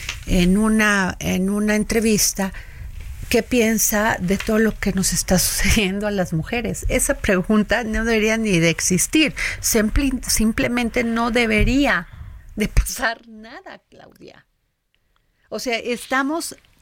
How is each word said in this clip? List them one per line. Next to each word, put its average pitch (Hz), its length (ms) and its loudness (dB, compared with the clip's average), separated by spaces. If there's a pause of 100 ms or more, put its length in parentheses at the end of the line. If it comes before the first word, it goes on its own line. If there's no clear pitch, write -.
(260)
en 185 300 4
una, 214 640 2
en 185 320 0
una 208 260 0
entrevista 208 800 0 (720)
qué 226 140 2
piensa 220 760 2
de 190 200 0
todo 220 200 0
lo 220 200 2
que 196 160 -2
nos 190 180 0
está - 260 2
sucediendo 202 680 2
a 208 40 -2
las 190 220 -2
mujeres. 190 560 -4
Esa 269 300 0
pregunta 214 680 2
no 220 220 -2
debería 220 320 2
ni 214 220 2
de 165 100 4
existir. 220 640 2 (260)
Simple-, 247 680 0
simplemente 240 800 0
no 233 280 0
debería 220 720 2 (500)
de 208 120 0
pasar - 600 -2
nada, 226 640 -20
Claudia. - 560 -20 (1040)
O 214 80 -6
sea, 233 180 -2
estamos 269 800 -4 (260)